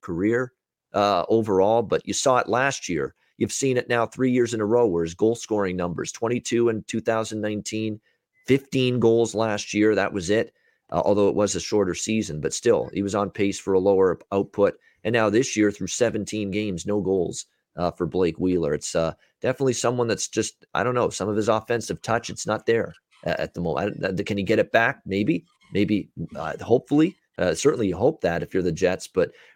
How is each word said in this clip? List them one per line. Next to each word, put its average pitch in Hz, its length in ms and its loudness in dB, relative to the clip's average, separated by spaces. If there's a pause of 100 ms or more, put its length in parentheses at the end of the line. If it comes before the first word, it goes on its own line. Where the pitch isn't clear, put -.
career, 110 500 -2 (420)
uh, 101 360 2
overall, 110 540 2
but 85 220 -2
you 98 80 -6
saw 127 240 2
it 120 120 0
last 131 400 -2
year. 71 260 -4 (220)
You've 107 160 -2
seen 131 240 0
it 120 100 -2
now 120 180 2
three 127 260 0
years 120 220 2
in 113 60 -4
a 107 60 0
row 120 200 4
where 85 200 0
his 82 100 -8
goal 110 180 2
scoring 101 440 -2
numbers, 87 340 -4
twenty-two 117 560 0
in 110 200 0
two 113 120 -4
thousand 110 400 -2
nineteen, 107 640 -6 (440)
fifteen 127 540 0
goals 113 340 4
last 107 400 -2
year. 107 220 4
That 95 160 0
was 90 180 -4
it, 110 240 0 (380)
uh, 82 140 0
although 101 240 4
it - 60 0
was 101 200 0
a 87 60 -4
shorter 95 340 0
season, 92 460 -4
but 78 120 -2
still, 110 400 2
he - 80 -2
was 98 140 -2
on 101 140 0
pace 101 280 -2
for - 140 -4
a 95 80 4
lower 95 400 4 (140)
output. 98 400 0 (320)
And 110 80 0
now 110 160 2
this 120 260 2
year, 104 160 4
through 95 160 -8
seventeen 107 640 -2
games, 95 340 -4
no 104 140 -2
goals, 95 460 -2 (320)
uh, 85 140 0
for - 140 -4
Blake 87 360 0
Wheeler. 87 320 0
It's, - 200 -6
uh, 82 200 0 (260)
definitely 131 320 0
someone 120 380 0
that's 101 180 -2
just, - 460 -4
I 92 100 0
don't 123 120 0
know, 113 140 2
some 95 200 -4
of 104 80 0
his 107 100 0
offensive 110 540 -2
touch, 113 280 -4
it's - 160 -10
not 107 200 -4
there 113 280 0 (300)
a-, - 160 -2
at - 140 -6
the - 80 -6
moment. 85 420 -2
I 95 40 0
don't, 95 180 -2
can 104 120 -2
he 101 60 -2
get 107 160 4
it 101 140 0
back? 117 320 0
Maybe, 98 400 -2 (260)
maybe, 101 380 0 (260)
uh, 76 260 -8
hopefully. 151 540 2 (220)
Uh, 90 180 0
certainly 127 320 0
you 87 80 -2
hope 123 240 0
that 85 240 -2
if - 100 -12
you're 95 80 2
the 90 80 0
Jets, 90 380 0
but - 240 0 (240)